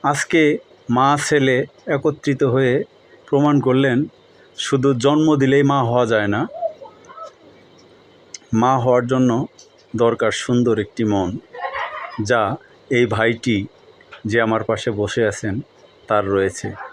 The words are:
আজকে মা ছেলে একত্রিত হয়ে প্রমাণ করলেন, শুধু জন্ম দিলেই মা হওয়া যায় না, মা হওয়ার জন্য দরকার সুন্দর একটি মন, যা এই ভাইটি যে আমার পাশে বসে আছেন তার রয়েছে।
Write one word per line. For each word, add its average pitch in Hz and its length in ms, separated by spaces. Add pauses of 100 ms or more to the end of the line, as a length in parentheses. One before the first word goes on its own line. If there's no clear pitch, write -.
আজকে 147 540 (320)
মা 135 360
ছেলে 135 400 (220)
একত্রিত 143 560
হয়ে 131 400 (420)
প্রমাণ 143 340
করলেন, 131 460 (520)
শুধু 139 360
জন্ম 151 420
দিলেই 139 280
মা 139 200
হওয়া 120 220
যায় 107 220
না, 104 200 (2000)
মা 123 240
হওয়ার 123 300
জন্য 127 380 (500)
দরকার 117 360
সুন্দর 120 480
একটি 104 240
মন, 98 340 (840)
যা 113 320 (340)
এই 120 160
ভাইটি 110 600 (600)
যে 113 160
আমার 110 220
পাশে 113 280
বসে 104 360
আছেন 104 320 (480)
তার 104 200
রয়েছে। 98 440 (220)